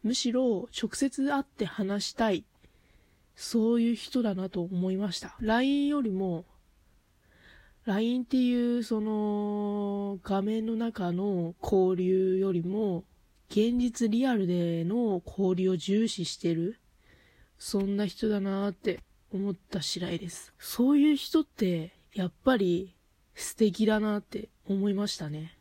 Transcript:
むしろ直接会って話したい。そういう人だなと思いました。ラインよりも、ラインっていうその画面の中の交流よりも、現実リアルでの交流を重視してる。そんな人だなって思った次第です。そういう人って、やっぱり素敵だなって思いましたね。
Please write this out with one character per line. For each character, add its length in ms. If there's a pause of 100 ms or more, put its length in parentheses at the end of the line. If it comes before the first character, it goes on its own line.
む 100
し 160
ろ 380 (120)
直 120
接 400
会 80
っ 20
て 220
話 420
し 60
た 180
い。 140 (880)
そ 400
う 60
い 120
う 40
人 260
だ 140
な 120
と 140
思 300
い 40
ま 140
し 80
た。 220
ラ 220
イ 240
ン 20
よ 120
り 120
も、 320 (1400)
ラ 160
イ 180
ン 40
っ 40
て 120
い 400
う 40
そ 180
の 1200
画 160
面 240
の 100
中 380
の 500
交 340
流 420
よ 120
り 120
も、 420 (460)
現 280
実 320
リ 160
ア 80
ル 120
で 380
の 400
交 300
流 160
を 60
重 320
視 160
し 120
て 180
る。 260 (800)
そ 220
ん 160
な 100
人 220
だ 120
な 300
っ 20
て 280 (320)
思 200
っ 20
た 280
次 180
第 180
で 120
す。 280
そ 340
う 60
い 140
う 40
人 260
っ 20
て、 480 (220)
や 120
っ 60 (100)
ぱ 140
り 380 (400)
素 220
敵 300
だ 140
な 180
っ 40
て 260 (180)
思 220
い 60
ま 120
し 120
た 100
ね。 320